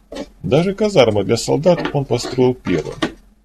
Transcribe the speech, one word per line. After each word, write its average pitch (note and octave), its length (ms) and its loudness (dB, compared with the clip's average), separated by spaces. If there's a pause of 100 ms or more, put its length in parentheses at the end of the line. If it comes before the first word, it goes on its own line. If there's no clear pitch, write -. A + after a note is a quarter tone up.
(420)
Даже E3 300 0
казармы D3 500 2
для G#2+ 140 0
солдат D#3+ 560 0
он C#3 140 -2
построил B2+ 480 0
первым, F2 400 -4 (500)